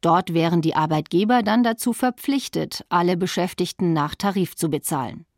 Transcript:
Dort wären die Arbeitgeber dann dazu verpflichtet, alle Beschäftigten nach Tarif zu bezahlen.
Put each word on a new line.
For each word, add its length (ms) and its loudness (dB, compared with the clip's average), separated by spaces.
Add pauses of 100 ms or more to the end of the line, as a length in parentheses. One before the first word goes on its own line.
Dort 320 2
wären 280 2
die 140 0
Arbeitgeber 680 2
dann 200 2
dazu 300 0
verpflichtet, 960 -4
alle 280 2
Beschäftigten 760 -2
nach 220 -2
Tarif 400 -2
zu 140 -2
bezahlen. 560 -4 (120)